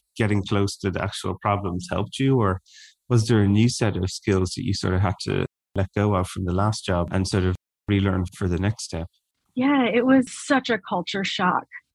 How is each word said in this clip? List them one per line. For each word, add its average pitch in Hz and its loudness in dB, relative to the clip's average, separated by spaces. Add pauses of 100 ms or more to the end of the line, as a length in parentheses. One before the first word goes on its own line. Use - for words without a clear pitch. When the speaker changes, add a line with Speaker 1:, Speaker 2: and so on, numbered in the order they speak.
(160)
Speaker 1:
getting 104 2
close 101 0
to 98 -2
the 87 -4
actual 98 -6
problems 95 -2
helped 95 -4
you, 135 2
or 95 2 (480)
was 113 4
there 113 4
a 101 4
new 107 4
set 110 0
of 92 -2
skills 92 0
that - -8
you 90 -2
sort 92 0
of 92 2
had 95 2
to 50 -2 (280)
let 95 -2
go 104 2
of 90 0
from 95 -6
the 87 -2
last 104 0
job 87 0
and 95 0
sort 92 0
of 92 0 (320)
relearn 98 2 (120)
for 98 -4
the 87 0
next 101 -2
step? 85 -8 (480)
Speaker 2:
Yeah, 262 2
it 247 2
was 262 4 (200)
such - 0
a 220 0
culture 196 -4
shock 185 0 (300)